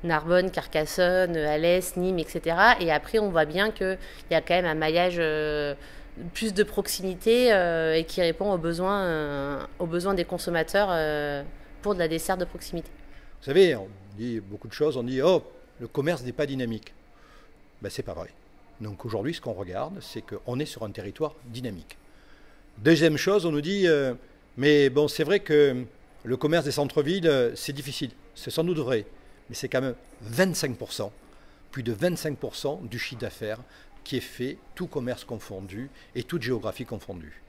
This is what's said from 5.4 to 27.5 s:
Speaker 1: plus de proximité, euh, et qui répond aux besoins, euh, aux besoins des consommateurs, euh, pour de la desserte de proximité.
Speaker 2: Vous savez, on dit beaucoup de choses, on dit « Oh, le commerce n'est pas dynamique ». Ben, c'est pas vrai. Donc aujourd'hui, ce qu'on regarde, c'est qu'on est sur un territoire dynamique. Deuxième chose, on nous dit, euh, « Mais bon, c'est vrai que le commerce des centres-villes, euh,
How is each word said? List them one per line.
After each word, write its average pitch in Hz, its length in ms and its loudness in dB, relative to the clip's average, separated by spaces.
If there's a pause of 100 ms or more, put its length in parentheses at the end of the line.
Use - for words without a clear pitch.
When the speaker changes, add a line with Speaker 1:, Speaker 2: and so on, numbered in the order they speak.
Speaker 1:
plus 220 180 -2
de 196 120 4
proximité, 208 920 2
euh, 165 400 2
et 165 100 2
qui - 160 -4
répond 180 320 2
aux 180 60 2
besoins, 175 460 0
euh, 143 600 -4 (140)
aux 185 80 -2
besoins 175 260 -2
des 175 140 0
consommateurs, 180 640 0
euh, 151 520 0 (380)
pour 208 140 0
de 180 60 -2
la 165 80 2
desserte 165 300 0
de 180 60 -2
proximité. - 460 -10 (500)
Speaker 2:
Vous - 60 -14
savez, 160 300 6
on 98 120 -8 (300)
dit 117 220 -4
beaucoup 101 280 -14
de 107 60 -14
choses, 151 240 0
on 120 60 -4
dit « 131 200 -2
Oh, 175 180 4 (380)
le 117 80 -10
commerce 143 340 -2
n'est 123 100 -8
pas 143 120 -2
dynamique ». 127 480 -6 (880)
Ben, 101 80 -6
c'est - 140 -8
pas 92 100 -8
vrai. 82 140 -10 (520)
Donc 107 240 -12
aujourd'hui, 110 300 -4
ce - 60 -10
qu'on 117 140 -8
regarde, 98 460 -8
c'est - 220 -12
qu'on 123 380 -8
est 156 60 -4
sur 117 180 -10
un 107 80 -8
territoire 104 420 -6 (120)
dynamique. 117 520 -10 (800)
Deuxième 151 380 6
chose, 190 280 4
on 170 60 2
nous 147 100 2
dit, 185 280 2
euh, « 139 260 4 (420)
Mais 143 320 8
bon, 143 200 4
c'est 151 160 -2
vrai 190 160 2
que 143 440 6 (380)
le 120 140 -2
commerce 156 280 2
des 143 60 -2
centres-villes, 147 560 0
euh, 127 300 4